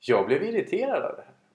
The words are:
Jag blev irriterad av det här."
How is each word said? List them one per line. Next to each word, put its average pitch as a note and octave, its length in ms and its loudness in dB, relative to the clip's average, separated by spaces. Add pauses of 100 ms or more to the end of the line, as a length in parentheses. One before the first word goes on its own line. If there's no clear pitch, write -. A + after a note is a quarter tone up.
Jag G2+ 260 2
blev C#3 160 2
irriterad A3+ 600 -2
av - 140 -6
det - 60 -16
här." - 120 -20 (200)